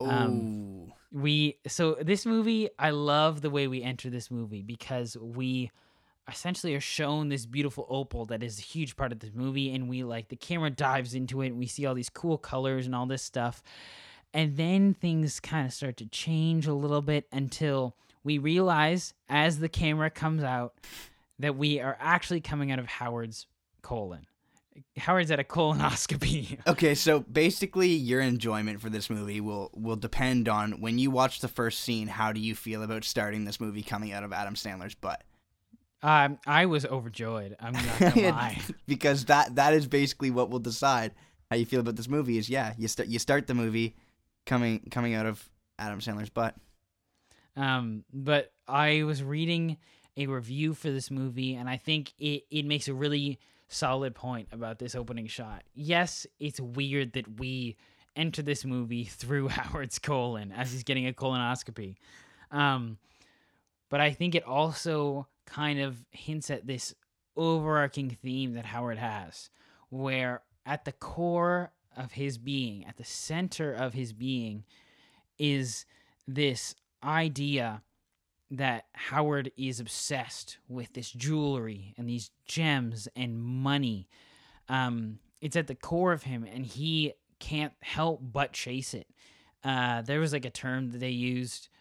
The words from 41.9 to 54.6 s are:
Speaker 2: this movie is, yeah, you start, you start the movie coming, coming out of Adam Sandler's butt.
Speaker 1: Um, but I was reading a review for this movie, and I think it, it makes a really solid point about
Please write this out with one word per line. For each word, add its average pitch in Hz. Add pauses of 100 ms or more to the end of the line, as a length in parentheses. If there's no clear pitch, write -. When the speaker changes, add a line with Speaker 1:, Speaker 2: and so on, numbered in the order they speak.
Speaker 2:
this 113
movie 131
is, 107
yeah, 117
you 113
start, -
you 113
start 143
the 131
movie 113 (500)
coming, 117 (100)
coming 120
out 110
of 110 (300)
Adam 104
Sandler's 107
butt. 113 (1000)
Speaker 1:
Um, 123
but 139 (140)
I 151
was 147
reading 165 (400)
a 139
review 139
for 151
this 135
movie, 131
and 123
I 131
think 156
it, 147
it 147
makes 147
a 135
really 143 (300)
solid 131
point 120
about 113